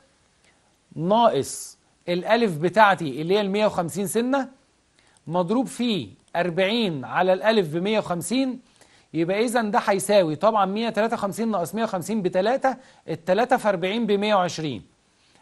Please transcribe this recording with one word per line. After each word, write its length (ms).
ناقص 840
الألف 480
بتاعتي 640
اللي 160
هي 40
المية 240
وخمسين 420
سنة 420
مضروب 400
في 420
أربعين 680
على 280
الألف 400
بمية 260
وخمسين، 600
يبقى 320
إذن 260
ده 80
هيساوي 560
طبعًا 300
مية 240
تلاتة 240
وخمسين 380
ناقص 240
مية 80
وخمسين 380
بتلاتة، 1400
فأربعين 480
بمية 300
وعشرين 480